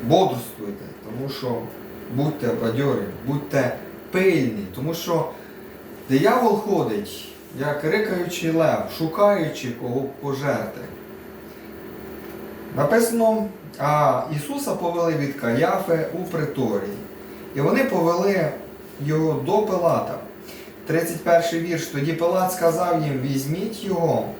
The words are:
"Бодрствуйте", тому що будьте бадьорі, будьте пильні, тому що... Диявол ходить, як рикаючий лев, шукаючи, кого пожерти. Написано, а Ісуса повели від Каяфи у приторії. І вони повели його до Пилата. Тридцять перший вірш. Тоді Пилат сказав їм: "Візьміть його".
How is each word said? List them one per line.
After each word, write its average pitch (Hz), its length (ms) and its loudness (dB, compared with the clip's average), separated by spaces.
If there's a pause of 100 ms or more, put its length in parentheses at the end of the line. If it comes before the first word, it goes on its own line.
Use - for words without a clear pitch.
"Бодрствуйте", 117 800 2 (200)
тому 123 260 -6
що 120 280 -4 (560)
будьте 139 320 0
бадьорі, 117 560 2 (240)
будьте 139 500 0 (340)
пильні, 135 640 2
тому 151 200 -2
що... 165 340 0 (800)
Диявол 208 500 6
ходить, 127 680 -2 (320)
як 147 240 -2
рикаючий 180 680 0
лев, 160 320 4 (160)
шукаючи, 165 720 2 (100)
кого 123 200 -2 (200)
пожерти. 120 600 -4 (2000)
Написано, 220 680 4 (320)
а 151 440 4 (140)
Ісуса 277 380 -2
повели 170 400 0
від 139 200 0
Каяфи 160 720 2 (140)
у 175 40 -4
приторії. 113 720 -2 (600)
І 139 40 -2
вони 247 240 4
повели 175 680 4 (560)
його 156 340 2
до 160 180 4
Пилата. 170 600 2 (680)
Тридцять 165 380 0
перший 170 360 6
вірш. 165 260 -2
Тоді 147 260 0
Пилат 175 400 2
сказав 165 500 2
їм: 139 180 0
"Візьміть 151 640 -2
його". 165 400 2 (160)